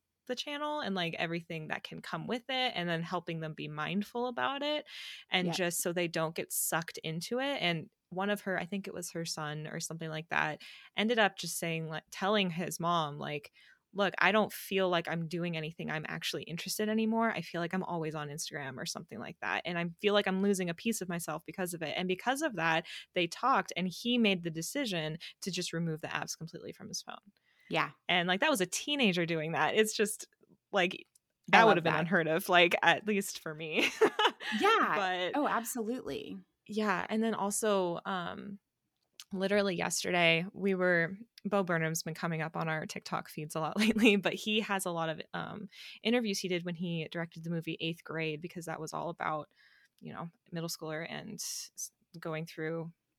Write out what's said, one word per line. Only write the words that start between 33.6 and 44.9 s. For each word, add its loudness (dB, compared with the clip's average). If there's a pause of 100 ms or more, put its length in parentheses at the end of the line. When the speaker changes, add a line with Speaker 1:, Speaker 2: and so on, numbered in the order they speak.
Speaker 1:
<laughs> 4 (480)
Speaker 2:
Yeah. 4
Speaker 1:
But 0
Speaker 2:
Oh, 4
absolutely. -2 (300)
Speaker 1:
Yeah, 0
and 2
then 2
also, 2
um, -6 (720)
literally 2
yesterday, 4
we 2
were, 4 (280)
Bo 2
Burnham's 0
been -6
coming -2
up -6
on -2
our -2
TikTok -6
feeds -8
a -2
lot -2
<laughs> 4
lately, 6
but 2
he 0
has -2
a -2